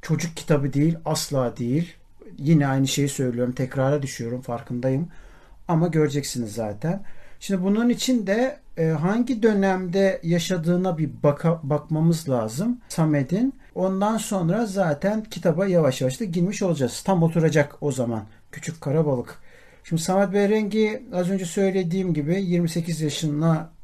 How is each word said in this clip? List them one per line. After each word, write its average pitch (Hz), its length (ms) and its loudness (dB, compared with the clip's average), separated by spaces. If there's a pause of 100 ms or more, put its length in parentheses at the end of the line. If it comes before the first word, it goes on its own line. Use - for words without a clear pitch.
Çocuk - 340 -2
kitabı 143 360 0
değil, 156 320 2
asla 131 520 -2
değil. 131 360 -2 (460)
Yine 143 280 4
aynı 135 220 2
şeyi 143 200 0
söylüyorum, 123 440 -2
tekrara 135 500 0
düşüyorum, 123 380 -8
farkındayım. 127 680 -4 (600)
Ama 170 200 2
göreceksiniz 135 680 -2
zaten. 117 480 -4 (380)
Şimdi 190 220 -2
bunun 208 260 2
için 240 380 2
de, 233 320 0 (180)
e, 165 100 2
hangi 208 560 0
dönemde 190 800 2
yaşadığına 175 760 0
bir 147 120 0 (120)
baka-, 165 400 2
bakmamız 156 680 0
lazım 131 600 -2
Samet'in. 160 680 0 (200)
Ondan 190 420 0
sonra 202 500 0
zaten 190 560 0
kitaba 180 440 0
yavaş 160 340 2
yavaş 131 200 -2
da 233 40 -2
girmiş 180 380 -2
olacağız. 143 420 0
Tam 185 180 4
oturacak 160 580 2
o 147 120 -2
zaman 117 320 -2 (280)
Küçük - 280 -10
Karabalık. 143 580 -2 (460)
Şimdi 160 180 -2
Samet 185 300 2
Behrengi 214 680 2 (100)
az 180 180 0
önce 190 140 -2
söylediğim 185 680 0
gibi 156 280 0
yirmi 175 260 2
sekiz 165 320 -4
yaşına 156 680 0 (140)